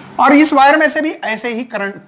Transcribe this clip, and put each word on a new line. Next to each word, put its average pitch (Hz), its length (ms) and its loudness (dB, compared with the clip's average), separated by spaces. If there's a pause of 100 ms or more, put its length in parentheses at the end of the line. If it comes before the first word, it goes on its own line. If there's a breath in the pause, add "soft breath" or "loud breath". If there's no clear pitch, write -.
(200 loud breath)
और 277 140 4
इस 302 200 4
wire 277 240 4
में 311 120 0
से 302 120 -6
भी 311 100 -4
ऐसे 220 420 -8
ही 226 120 -8
current 202 300 -10 (120)